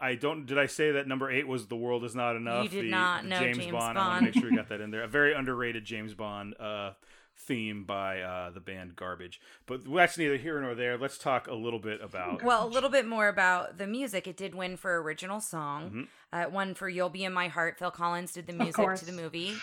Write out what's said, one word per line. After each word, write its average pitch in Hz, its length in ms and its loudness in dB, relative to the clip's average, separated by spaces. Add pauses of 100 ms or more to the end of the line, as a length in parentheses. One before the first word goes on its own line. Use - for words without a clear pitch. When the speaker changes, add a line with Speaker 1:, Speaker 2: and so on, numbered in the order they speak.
Speaker 1:
I 127 140 0
don't, 147 300 -2
did 131 120 0
I 139 80 6
say 151 280 2
that 139 140 0
number 135 240 0
eight 135 160 2
was 123 200 -2
The 120 100 -4
World 120 260 0
Is 117 120 -6
Not 120 200 2
Enough? 117 300 0
Speaker 2:
You 107 40 -2
did 180 160 -4
Speaker 1:
The, 113 40 0
Speaker 2:
not. 180 340 2
Speaker 1:
the 185 60 -6
Speaker 2:
No, 185 100 0
Speaker 1:
James 175 200 2
Speaker 2:
James 175 120 -4
Speaker 1:
Bond. 170 260 0
I 190 40 4
wanna 180 140 4
Speaker 2:
Bond. 180 100 6
Speaker 1:
make - 80 2
sure 123 160 6
we - 80 6
got 107 120 0
that 104 120 -4
in 107 100 -6
there. 110 120 -2
A 113 40 -6
very 143 260 8
underrated 120 520 -2
James 107 280 -6
Bond, 101 460 -8
uh, 104 320 -6 (460)
theme 110 480 -4
by, 95 360 -2
uh, 92 300 -4
the 92 100 -12
band 90 360 -12
Garbage. 90 420 -8 (260)
But 127 160 -6 (120)
that's 170 240 6
neither 147 200 2
here 147 240 -4
nor 123 140 -2
there. 123 220 0
Let's 135 200 -4
talk 131 300 2
a - 60 -6
little 113 260 -2
bit 107 220 -6
about 90 420 -6
Speaker 2:
Well, 233 220 4
a 226 40 -2
little 262 200 2
bit 254 160 4
more 220 240 2
about 185 480 4
the 196 100 -4
music. 214 400 -2
It 175 100 -10
did 190 180 -8
win 185 220 -6
for 175 240 0
original 185 400 -4
song. 151 480 -4
Speaker 1:
Mm-hmm. 113 140 -6 (340)
Speaker 2:
Uh, 175 60 0
it 165 80 -2
won 190 240 0
for 190 140 -6
You'll 180 200 0
Be 185 140 -6
in 190 100 0
My 180 140 2
Heart. 165 320 0
Phil 180 120 -2
Collins 175 420 -2
did 175 140 -10
the 180 60 -8
Speaker 3:
Of 170 60 -4
Speaker 2:
music 170 160 2
Speaker 3:
course. 190 260 4
Speaker 2:
to 165 40 -12
the 170 80 -8
movie. 170 500 -4